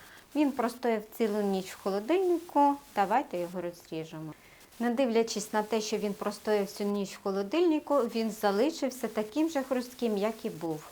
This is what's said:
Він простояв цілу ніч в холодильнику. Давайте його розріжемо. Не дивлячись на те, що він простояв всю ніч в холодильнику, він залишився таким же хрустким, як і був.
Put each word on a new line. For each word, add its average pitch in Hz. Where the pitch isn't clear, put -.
Він 285
простояв 233
цілу 214
ніч 190
в -
холодильнику. 285
Давайте 208
його 175
розріжемо. 160
Не 233
дивлячись 226
на 214
те, 214
що 214
він 202
простояв 208
всю 202
ніч 202
в -
холодильнику, 285
він 226
залишився 233
таким 220
же 277
хрустким, 247
як 220
і 220
був. 160